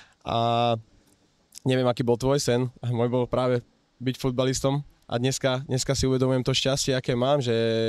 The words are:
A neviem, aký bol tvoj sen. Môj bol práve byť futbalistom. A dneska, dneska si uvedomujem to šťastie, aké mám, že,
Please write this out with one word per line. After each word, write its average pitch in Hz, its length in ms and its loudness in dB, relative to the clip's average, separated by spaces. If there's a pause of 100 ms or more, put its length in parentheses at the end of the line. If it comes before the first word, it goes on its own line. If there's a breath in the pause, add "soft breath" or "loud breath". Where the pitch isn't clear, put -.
(260 loud breath)
A 117 480 2 (880)
neviem, 131 240 2
aký 120 160 0
bol 120 160 2
tvoj 135 240 0
sen. 127 240 0 (160)
Môj 120 240 -2
bol 123 240 0
práve 123 320 0 (400)
byť 127 160 -4
futbalistom. 131 640 0 (240)
A 120 160 -4
dneska, 131 480 -2
dneska 131 240 -2
si 131 160 0
uvedomujem 131 320 2
to 135 80 -2
šťastie, 135 480 0
aké 127 160 -2
mám, 131 240 2
že, 120 160 0 (340)